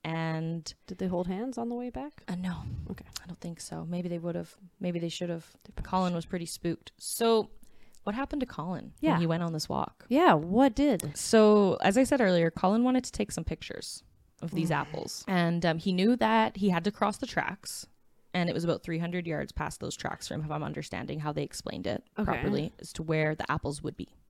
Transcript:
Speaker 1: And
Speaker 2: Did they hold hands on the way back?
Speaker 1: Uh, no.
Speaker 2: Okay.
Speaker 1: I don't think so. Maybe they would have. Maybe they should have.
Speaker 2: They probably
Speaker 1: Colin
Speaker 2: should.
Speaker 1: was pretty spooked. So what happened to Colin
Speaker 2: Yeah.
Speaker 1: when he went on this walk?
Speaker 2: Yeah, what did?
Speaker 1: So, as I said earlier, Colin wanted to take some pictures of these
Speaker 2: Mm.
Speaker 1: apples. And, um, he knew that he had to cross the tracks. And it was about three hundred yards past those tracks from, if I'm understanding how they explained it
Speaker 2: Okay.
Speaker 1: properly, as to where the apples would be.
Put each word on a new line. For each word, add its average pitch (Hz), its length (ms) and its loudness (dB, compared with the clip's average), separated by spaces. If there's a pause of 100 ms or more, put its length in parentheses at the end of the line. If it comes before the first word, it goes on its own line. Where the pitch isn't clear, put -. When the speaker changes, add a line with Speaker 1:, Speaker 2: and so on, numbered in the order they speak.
Speaker 1:
And 165 720 -4 (140)
Speaker 2:
Did 180 100 -10
they 190 80 -2
hold 180 220 0
hands 220 300 -4
on 233 100 -4
the 240 80 -4
way 247 140 -6
back? 269 360 -12
Speaker 1:
Uh, 180 80 -6
no. 180 220 -4 (340)
Speaker 2:
Okay. - 140 -10 (180)
Speaker 1:
I - 60 -20
don't 175 120 -14
think 170 200 -10
so. 160 280 -10
Maybe 175 200 -4
they 175 100 -4
would 170 160 -6
have. 170 220 -8 (240)
Maybe 175 180 -2
they 170 100 -2
should 175 220 -6
have. 165 160 -6 (160)
Speaker 2:
They - 140 -20
probably - 140 -8
Speaker 1:
Colin 185 200 2
Speaker 2:
should. 175 60 -2
Speaker 1:
was 170 100 -4
pretty 170 200 -6
spooked. - 520 -6
So 226 520 2 (540)
what 202 120 -2
happened 277 240 -4
to 262 60 0
Colin 165 540 -8
Speaker 2:
Yeah. 311 120 2
Speaker 1:
when 170 80 4
he 170 80 4
went 165 160 0
on 170 80 -2
this 156 160 -4
walk? - 400 -4
Speaker 2:
Yeah, 294 260 8
what 208 400 4
did? 240 420 2
Speaker 1:
So, 214 680 8
as 196 140 4
I 262 60 6
said 269 180 4
earlier, 175 300 6
Colin 208 320 2
wanted 254 220 2
to - 80 -10
take 208 180 -2
some 165 140 -6
pictures - 580 -10 (380)
of 165 100 -6
these 180 200 0
Speaker 2:
Mm. 156 40 2
Speaker 1:
apples. - 540 -6
And, 170 360 2
um, 165 140 2
he 190 140 0
knew 196 240 4
that 220 400 2
he 196 140 2
had 170 120 2
to 202 80 0
cross 208 280 -2
the 269 100 -6
tracks. - 580 -6 (480)
And 175 160 2
it - 40 -4
was 165 100 -2
about 170 180 0
three 165 160 -4
hundred 170 300 -4
yards 143 240 -4
past - 260 -6
those - 160 -6
tracks - 320 -8
from, - 160 -6
if 151 80 -6
I'm 143 140 -4
understanding 151 560 -8
how 151 120 -4
they 151 120 -4
explained - 420 -10
it 208 160 -4 (160)
Speaker 2:
Okay. 214 60 -2
Speaker 1:
properly, 139 560 -2
as - 140 -14
to 160 100 -8
where 156 320 0
the - 160 -8
apples 147 320 -4
would - 120 -6
be. - 120 -10 (220)